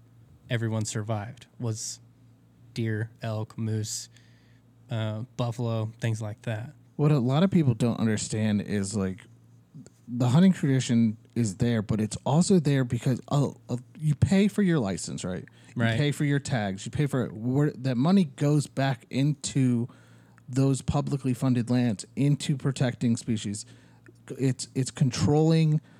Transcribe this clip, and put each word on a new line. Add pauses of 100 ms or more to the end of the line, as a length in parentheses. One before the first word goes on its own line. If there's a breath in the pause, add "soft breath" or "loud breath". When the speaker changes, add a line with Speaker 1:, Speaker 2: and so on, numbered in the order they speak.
(500)
Speaker 1:
everyone
survived, (140)
was (760)
deer, (100)
elk,
moose, (800 soft breath)
uh, (180)
buffalo,
things
like
that. (240)
Speaker 2:
What
a
lot
of
people
don't
understand
is,
like, (880)
the
hunting
tradition (180)
is
there,
but
it's
also
there
because, (120)
oh, (120)
uh, (220)
you
pay
for
your
license,
right? (300 loud breath)
You
Speaker 1:
Right.
Speaker 2:
pay
for
your
tags.
You
pay
for
it.
Where
that
money (100)
goes
back
into (600 loud breath)
those
publicly
funded
lands, (100)
into
protecting
species. (720 loud breath)
It's,
it's
controlling (180 loud breath)